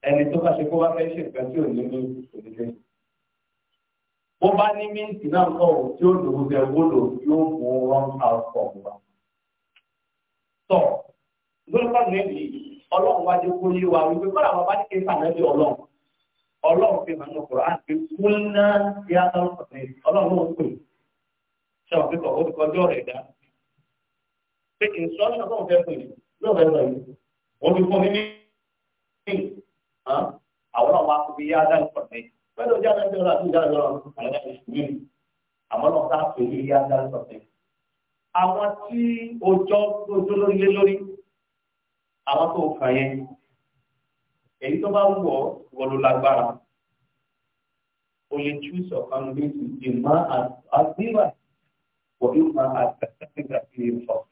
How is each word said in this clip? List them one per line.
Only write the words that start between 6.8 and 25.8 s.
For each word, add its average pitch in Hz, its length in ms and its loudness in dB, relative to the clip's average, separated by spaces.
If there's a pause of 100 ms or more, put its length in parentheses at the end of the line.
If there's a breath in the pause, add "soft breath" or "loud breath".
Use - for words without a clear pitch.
lò 139 180 4 (180)
yóò 151 300 2
mú 139 200 -4 (120)
wrong 135 280 2 (100)
outcome 113 600 -2
wá. 101 140 -14 (1800)
Tọ́, 185 120 6 (840)
lórí 240 200 2
pàdé - 360 2
yìí, - 360 -8 (260)
Ọlọ́run 175 380 2
wá 180 120 2
dé 180 120 0
kó 180 200 -2
yé 180 180 0
wa 160 180 4
wípé 170 240 0
kọ́lá 196 220 2
wọn 175 160 0
bá 196 80 2
ní 202 100 -2
kí 190 120 -8
n 190 80 -2
sàmẹ́ 165 260 0
bí 170 120 -2
Ọlọ́run. - 320 2 (920)
Ọlọ́run 170 360 4
fi - 120 -8
hàn 156 160 -10
ní - 120 -10
Kùránì - 400 -2
pé - 120 -8 (140)
kúlná 208 580 2 (400)
yá 180 240 4
Ọlọ́run 165 1200 0
pè. - 160 -4 (1300)
Ṣé - 20 -4
wọ́n 160 140 2
fi 170 80 -4
kọ̀ 165 140 -4
ó 156 120 -2
fi - 100 -2
kọjọ́ 156 340 0
rẹ̀ 127 180 -2
dá? 127 120 -12 (1600)
Pé 214 120 0
instruction 196 560 -4
tó 220 80 -6
ń 190 100 -6
fẹ́ 175 140 4